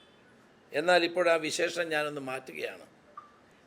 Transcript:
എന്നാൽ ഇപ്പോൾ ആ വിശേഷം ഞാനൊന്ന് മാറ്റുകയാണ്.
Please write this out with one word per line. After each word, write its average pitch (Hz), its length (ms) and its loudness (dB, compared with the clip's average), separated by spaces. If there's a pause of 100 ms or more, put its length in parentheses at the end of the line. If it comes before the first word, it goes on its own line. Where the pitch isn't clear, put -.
(800)
എന്നാൽ 175 300 6
ഇപ്പോൾ 175 240 0
ആ - 20 6 (120)
വിശേഷം 170 460 -2
ഞാനൊന്ന് 147 360 -2
മാറ്റുകയാണ്. 117 560 -8 (800)